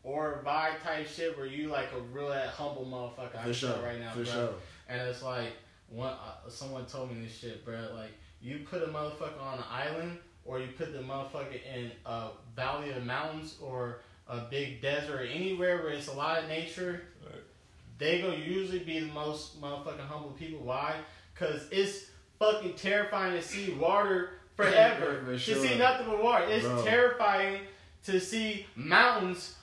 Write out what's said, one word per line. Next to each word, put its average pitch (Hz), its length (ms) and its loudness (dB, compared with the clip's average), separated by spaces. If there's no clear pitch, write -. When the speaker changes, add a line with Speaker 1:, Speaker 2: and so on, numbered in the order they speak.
Speaker 1:
aura 147 400 -2
vibe 156 380 0
type 156 260 -4
shit 165 300 -4
where 135 80 -6
you, 147 220 -4
like, 135 280 -2
a 123 40 -4
real, 135 300 -6
that 135 180 0
humble 143 380 -6
motherfucker. 127 500 -8
I 117 40 -8
Speaker 2:
For 117 40 -6
Speaker 1:
can 120 100 -2
Speaker 2:
sure. 123 200 0
Speaker 1:
tell 117 100 -2
right 120 160 -4
now, 113 120 -8
Speaker 2:
For 120 120 -4
Speaker 1:
bro. 120 100 -4
Speaker 2:
sure. 120 200 0
Speaker 1:
And 123 120 -4
it's 123 200 -4
like, 123 300 -4
one, 127 240 -6
uh, - 360 -14
someone 131 360 -10
told 127 280 -8
me 113 120 -8
this 113 120 -12
shit, 113 280 -12
bro. 113 280 -8
Like, 110 180 -12
you 143 180 -10
put 170 220 -6
a 156 60 0
motherfucker 151 540 -6
on 135 160 -6
an - 120 -8
island 165 500 -4
or 131 140 -4
you 127 80 -4
put 147 260 -6
the 135 60 -8
motherfucker 135 600 -6
in 120 160 -6
a 117 240 -4
valley 143 360 -4
of 123 140 -4
mountains 156 560 -4
or 123 380 -4
a 120 100 -6
big 135 320 -4
desert 143 380 0
or 131 60 -2
anywhere 175 580 2
where 156 60 -2
it's 143 180 -4
a 139 60 -8
lot 160 280 0
of 156 60 -8
nature, 175 540 -4
Speaker 3:
Right. - 220 -16
Speaker 1:
they 170 240 4
gonna 175 160 0
usually 180 420 -2
be 160 220 -2
the 151 100 -4
most 151 500 -6
motherfucking 143 460 -6
humble 151 240 -8
people. 156 340 -8
Why? 139 300 0
'Cause 151 360 -2
it's 196 340 2
fucking 214 360 4
terrifying 196 580 2
to 170 80 0
see 196 320 -4
water 180 640 4
forever. 147 680 8
Speaker 2:
<laughs> 127 40 -8
For 127 80 -2
Speaker 1:
To 123 40 0
Speaker 2:
sure. 220 180 2
Speaker 1:
see 247 100 4
nothing 254 300 6
but 214 160 2
water. 240 240 6
It's 220 180 4
Speaker 2:
Bro. 247 200 2
Speaker 1:
terrifying 208 760 6
to 190 160 4
see 214 440 -2
mountains 185 880 4